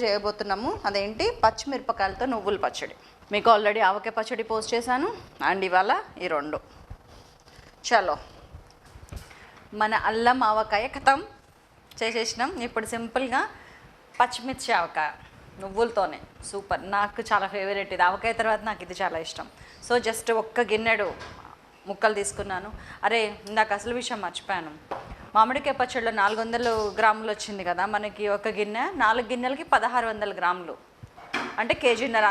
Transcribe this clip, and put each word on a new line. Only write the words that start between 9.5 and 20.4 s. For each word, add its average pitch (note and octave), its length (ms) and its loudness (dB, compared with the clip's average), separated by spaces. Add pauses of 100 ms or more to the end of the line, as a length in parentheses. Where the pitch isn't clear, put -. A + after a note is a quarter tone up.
మన G#3+ 100 2 (180)
అల్లం A#3+ 380 4
ఆవకాయ G#3+ 380 2 (100)
కథం C#4 240 4 (800)
చేసేసినాం. A3+ 500 -2 (160)
ఇప్పుడు A3 280 -6
సింపుల్గా A#3+ 480 -2 (800)
పచ్చిమిర్చి B3 580 0
ఆవకాయ D#3+ 340 -2 (500)
నువ్వులతోనే F#3+ 560 0 (300)
సూపర్, G3 340 -4 (140)
నాకు G3+ 340 -2
చాలా G3 240 4
ఫేవరెట్ G3 440 -4
ఇది. F3 100 8
ఆవకాయ G#3+ 320 2
తర్వాత A3 200 2 (100)
నాకు G3+ 180 -10
ఇది F3+ 140 -12
చాలా E3 260 -2
ఇష్టం. - 180 -10 (400)
So A#3+ 220 4
just A3+ 220 -2 (120)